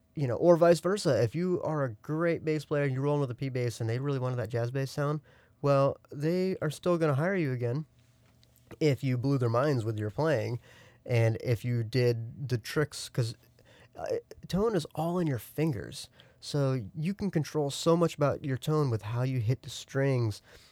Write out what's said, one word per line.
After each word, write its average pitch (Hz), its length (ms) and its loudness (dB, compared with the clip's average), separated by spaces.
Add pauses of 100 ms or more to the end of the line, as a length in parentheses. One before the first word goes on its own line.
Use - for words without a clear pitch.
(140)
you 147 120 0
know, 117 100 0
or 170 200 6
vice 170 240 6
versa, 175 420 2
if 113 120 2
you 180 280 0
are 151 220 -2
a 123 60 -4 (120)
great 160 420 -2
bass 156 200 -2
player 143 200 0
and 135 80 0
you 131 80 -2
roll 147 140 0
in 143 60 2
with 127 100 -2
a 117 40 -8
P 139 140 -6
bass 123 320 -2
and 110 80 0
they 117 100 -2
really 139 200 -2
wanted 127 180 -2
that 110 120 -4
jazz 117 220 -2
bass 135 200 -4
sound, 147 300 -2 (400)
well, 139 380 2 (120)
they 180 520 -2
are 151 80 -2
still 175 280 0
gonna 156 160 2
hire 170 220 0
you 147 160 0
again 123 320 -2 (960)
if 139 240 4
you 127 140 2
blew 135 200 2
their 117 120 2
minds 127 340 2
with 110 140 -2
your 107 120 -2
playing 120 480 0 (460)
and 113 380 4
if 123 220 -2
you 120 180 0
did 120 640 0
the 127 100 2
tricks, - 500 -4
'cause, 117 260 -2 (640)
uh, - 100 -8 (420)
tone 214 260 0
is 156 200 0
all 170 240 -2
in 170 80 2
your 131 120 0
fingers. 107 720 -4 (320)
So 135 400 -2 (180)
you 165 160 -2
can 196 160 -4
control 147 400 -2
so 170 260 2
much 170 200 2
about 143 280 0
your 135 120 -2
tone 151 340 0
with 107 120 0
how 120 200 -4
you 131 180 0
hit 117 220 0
the - 80 -14
strings. 131 720 0 (300)